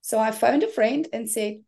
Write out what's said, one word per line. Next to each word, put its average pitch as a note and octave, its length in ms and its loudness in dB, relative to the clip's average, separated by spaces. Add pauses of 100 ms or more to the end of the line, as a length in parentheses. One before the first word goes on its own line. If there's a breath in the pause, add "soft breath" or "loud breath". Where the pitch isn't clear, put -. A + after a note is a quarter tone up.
So - 180 -2
I A3 120 2
phoned B3+ 320 2
a A4+ 40 -2
friend C4+ 460 0
and A3+ 160 -6
said, G#3+ 380 -4